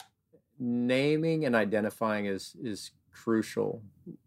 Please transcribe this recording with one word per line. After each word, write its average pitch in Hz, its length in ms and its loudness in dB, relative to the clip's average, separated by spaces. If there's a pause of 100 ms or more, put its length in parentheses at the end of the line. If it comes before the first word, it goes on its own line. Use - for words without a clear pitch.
(600)
naming 143 840 2
and 120 100 4
identifying 107 720 2
is, 98 360 -6
is 107 300 -8 (200)
crucial 110 720 -2 (460)